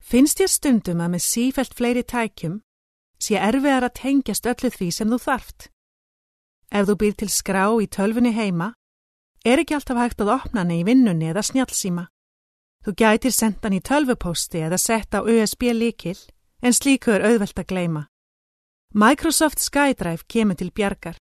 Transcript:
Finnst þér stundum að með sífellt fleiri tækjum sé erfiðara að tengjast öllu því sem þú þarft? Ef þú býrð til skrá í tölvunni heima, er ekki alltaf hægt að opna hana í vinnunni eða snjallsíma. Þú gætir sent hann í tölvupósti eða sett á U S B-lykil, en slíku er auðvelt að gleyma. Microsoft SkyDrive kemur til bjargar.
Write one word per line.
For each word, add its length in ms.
Finnst 300
þér 100
stundum 480
að 140
með 100
sífellt 480
fleiri 320
tækjum 540
sé 240
erfiðara 480
að 80
tengjast 540
öllu 180
því 240
sem 160
þú 140
þarft? 480
Ef 220
þú 100
býrð 220
til 100
skrá 300
í 80
tölvunni 480
heima, 380
er 220
ekki 160
alltaf 180
hægt 240
að 140
opna 320
hana 100
í 80
vinnunni 480
eða 160
snjallsíma. 560
Þú 160
gætir 320
sent 320
hann 140
í 20
tölvupósti 840
eða 100
sett 400
á 80
U 80
S 240
B-lykil, 640
en 160
slíku 400
er 140
auðvelt 340
að 80
gleyma. 320
Microsoft 720
SkyDrive 640
kemur 320
til 160
bjargar. 460